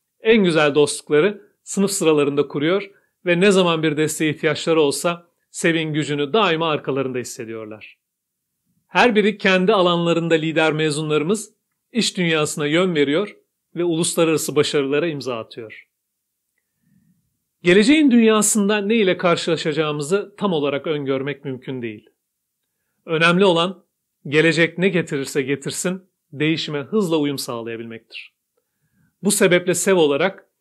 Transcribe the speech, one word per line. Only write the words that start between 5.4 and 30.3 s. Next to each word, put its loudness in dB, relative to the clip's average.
sev'in -2
gücünü -4
daima 2
arkalarında -4
hissediyorlar. -12
Her 2
biri 2
kendi 2
alanlarında 2
lider 0
mezunlarımız -2
iş -4
dünyasına -2
yön 0
veriyor 0
ve -4
uluslararası 0
başarılara 0
imza -8
atıyor. -16
Geleceğin 4
dünyasında 4
ne -2
ile 2
karşılaşacağımızı -2
tam -2
olarak -4
öngörmek -4
mümkün -10
değil. -12
Önemli 2
olan 0
gelecek 2
ne 0
getirirse -4
getirsin, -6
değişime -4
hızla -2
uyum -2
sağlayabilmektir. -12
Bu 0
sebeple 2
sev 0
olarak 0